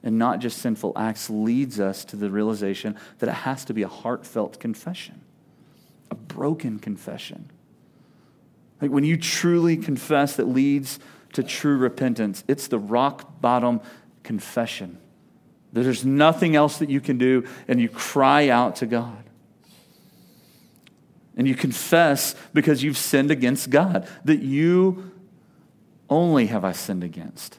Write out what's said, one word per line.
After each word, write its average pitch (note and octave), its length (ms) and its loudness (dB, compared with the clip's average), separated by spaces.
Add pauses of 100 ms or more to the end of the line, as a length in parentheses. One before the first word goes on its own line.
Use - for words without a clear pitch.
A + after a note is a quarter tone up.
and A2+ 160 -2
not A2+ 220 0
just A#2+ 180 -6
sinful A2 380 -4
acts A2 340 -6
leads A2+ 500 -2
us F#2+ 260 -4
to - 100 -14
the G2+ 140 -4
realization G#2 680 -4 (220)
that A#2+ 100 -2
it B2 60 -4
has C3 320 -6
to A#2 80 -6
be G#2+ 80 -2
a F#2 60 -4
heartfelt - 720 -8
confession, - 600 -10 (880)
a - 40 -10
broken B2 640 -6
confession. - 720 -14 (1300)
Like, C#3+ 100 -2
when C#3 140 2
you D#3+ 140 2
truly E3+ 580 2
confess, C#3+ 600 0
that A#2 120 0
leads C3+ 500 0 (360)
to C#3 80 0
true D3 340 0
repentance. A#2 720 0
It's C#3 180 -2
the A#2+ 120 -2
rock A#2+ 640 -2
bottom A#2+ 400 2 (400)
confession. G2+ 720 -8 (760)
There's B2 320 0
nothing D#3 520 4
else D3 220 2
that D#3 100 -2
you C3+ 120 0
can C3+ 180 -2
do, B2+ 260 4 (240)
and B2 100 2
you A#2 100 2
cry C#3+ 600 2
out B2 280 2
to B2 100 -4
God. A#2 360 -6 (2250)
And B2+ 100 2
you C3 80 2
confess C#3+ 800 2 (180)
because D3 300 4
you've C#3+ 140 0
sinned C#3+ 340 2
against B2+ 400 0
God, F#3 380 2 (160)
that D#3 160 4
you F3 720 2 (960)
only D3+ 380 4
have G2 180 -2
I F#2 80 0
sinned F2+ 320 -6
against. - 540 -14